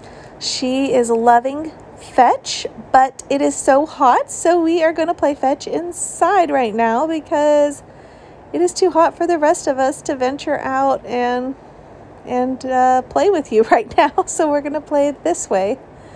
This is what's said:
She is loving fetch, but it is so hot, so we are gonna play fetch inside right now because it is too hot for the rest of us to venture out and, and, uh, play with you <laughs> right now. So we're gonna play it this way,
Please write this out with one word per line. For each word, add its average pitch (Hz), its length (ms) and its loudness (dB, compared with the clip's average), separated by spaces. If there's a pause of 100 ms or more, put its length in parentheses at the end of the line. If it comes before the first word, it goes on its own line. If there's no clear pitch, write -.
(400)
She 262 540 -4
is 240 160 2
loving 240 640 2 (260)
fetch, - 680 0 (240)
but 262 380 2
it 277 120 0
is 294 140 0
so 285 300 2
hot, 294 440 0
so 349 320 0
we 330 220 0
are 320 100 2
gonna 330 200 -2
play 302 200 -2
fetch 285 340 -4
inside 339 840 -2
right 240 240 0
now 233 320 0
because 294 720 0 (720)
it 302 80 -2
is 349 120 0
too 370 180 2
hot 320 240 2
for 339 100 -4
the 339 120 0
rest 302 300 0
of 269 120 -2
us 269 240 -2
to 302 120 -4
venture 269 440 -4
out 262 460 -2
and, 247 500 -4 (680)
and, 254 400 -4
uh, 254 380 2
play 294 260 0
with 330 220 0
you 220 120 4
<laughs> - 80 2
right 240 240 0
now. 330 300 2
So 311 240 -2
we're 294 120 0
gonna 294 200 -6
play 294 260 0
it 285 160 -6
this - 260 -4
way, 202 280 0 (380)